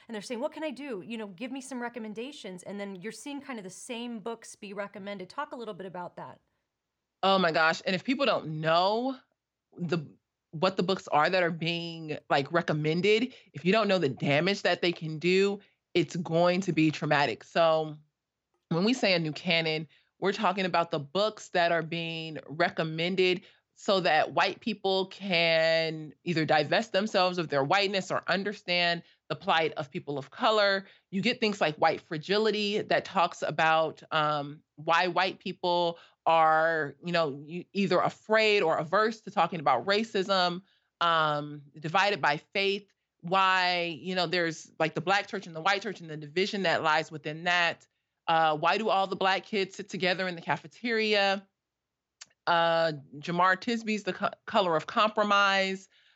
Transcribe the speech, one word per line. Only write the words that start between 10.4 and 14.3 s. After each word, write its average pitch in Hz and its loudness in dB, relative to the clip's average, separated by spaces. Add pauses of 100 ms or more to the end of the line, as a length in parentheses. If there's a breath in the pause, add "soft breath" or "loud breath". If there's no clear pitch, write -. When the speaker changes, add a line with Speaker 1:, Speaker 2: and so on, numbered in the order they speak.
Speaker 2:
what 185 0
the 202 0
books 190 -2
are 151 4
that 185 2
are 165 2
being, 165 -6 (120)
like, 147 0
recommended, 175 0 (200 loud breath)
if 147 -8
you 185 2
don't 214 2
know 190 2
the 165 0
damage 156 0